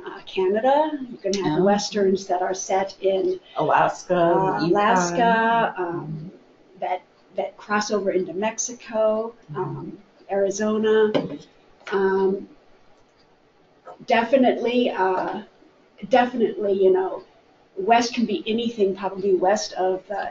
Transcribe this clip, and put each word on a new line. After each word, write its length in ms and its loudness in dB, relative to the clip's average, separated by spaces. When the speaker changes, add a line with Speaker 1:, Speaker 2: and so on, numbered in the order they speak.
Speaker 1:
uh, 180 -16
Canada. 640 2
You 60 -14
can 160 -4
have 180 0
Speaker 2:
Oh. 40 4
Speaker 1:
Westerns 640 0
that 160 -2
are 120 -2
set 460 -2
in, 400 0
Speaker 2:
Alaska, 580 0
Speaker 1:
uh, 460 2
Speaker 2:
Yukon. 100 0
Speaker 1:
Alaska, 1080 2
um, 80 -4
Speaker 2:
Mm-hmm. 420 -8
Speaker 1:
that, 200 -4
that 200 -8
cross 340 -4
over 200 -2
into 240 -2
Mexico, 1000 -4
Speaker 2:
Mm-hmm. 80 -6
Speaker 1:
um, 380 -10
Arizona. 800 2
Um, 540 0
definitely, 840 4
uh, 520 -2
definitely, 640 2
you 200 6
know, 300 -2
West 380 2
can 120 0
be 200 -4
anything 500 0
probably 380 -2
west 400 0
of 340 -2
the 220 -6